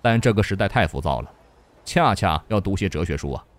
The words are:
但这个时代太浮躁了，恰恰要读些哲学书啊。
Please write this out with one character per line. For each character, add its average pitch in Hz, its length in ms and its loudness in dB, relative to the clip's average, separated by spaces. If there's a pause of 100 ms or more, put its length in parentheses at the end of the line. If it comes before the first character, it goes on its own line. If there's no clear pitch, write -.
但 113 200 2
这 113 120 4
个 101 80 2
时 101 140 0
代 98 140 0
太 104 180 2
浮 69 140 -4
躁 67 200 -2
了， 64 80 -12 (560)
恰 151 300 2
恰 82 320 0
要 107 140 0
读 98 160 -4
些 98 120 -2
哲 82 160 -2
学 76 120 -4
书 71 160 -6
啊。 - 120 -10 (140)